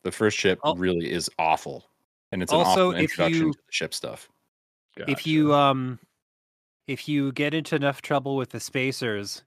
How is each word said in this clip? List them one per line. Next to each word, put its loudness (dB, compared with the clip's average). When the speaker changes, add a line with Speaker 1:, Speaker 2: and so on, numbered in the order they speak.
Speaker 1:
The -4
first 2
ship 2
Speaker 2:
Al-, 2
Speaker 1:
really 0
is -4
awful, -2
and -4
it's -4
an 4
Speaker 2:
also, 4
Speaker 1:
awesome -2
Speaker 2:
if 2
Speaker 1:
introduction 2
Speaker 2:
you 0
Speaker 1:
to -8
the -20
ship -4
stuff. -10
Speaker 2:
if -4
you, 4
Speaker 3:
Gotcha. 6
Speaker 2:
um, 2
if -8
you 0
get -2
into -2
enough 0
trouble -2
with -2
the -10
spacers -4